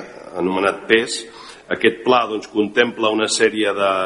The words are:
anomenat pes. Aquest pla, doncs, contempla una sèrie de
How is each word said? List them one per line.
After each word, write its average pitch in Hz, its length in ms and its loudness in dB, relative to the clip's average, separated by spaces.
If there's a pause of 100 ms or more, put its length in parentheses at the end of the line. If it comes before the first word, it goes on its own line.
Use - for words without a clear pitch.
(340)
anomenat 92 560 0
pes. 113 300 2 (500)
Aquest - 320 2
pla, 120 240 4
doncs, 104 220 -6
contempla 110 680 0
una 107 140 0
sèrie 107 480 0
de 98 140 2 (160)